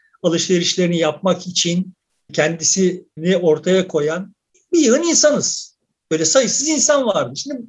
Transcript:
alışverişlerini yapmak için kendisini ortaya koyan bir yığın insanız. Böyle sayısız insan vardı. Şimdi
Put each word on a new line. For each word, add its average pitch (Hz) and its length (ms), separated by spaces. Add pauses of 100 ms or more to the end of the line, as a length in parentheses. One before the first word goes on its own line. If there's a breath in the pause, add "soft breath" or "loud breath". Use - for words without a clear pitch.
(240 soft breath)
alışverişlerini 175 760
yapmak 160 480
için 175 480 (380)
kendisini 165 1040
ortaya 175 520
koyan 165 460 (380)
bir 349 80
yığın 269 220
insanız. 302 720 (340)
Böyle 160 140
sayısız 269 440
insan 285 380
vardı. 147 300
Şimdi 269 320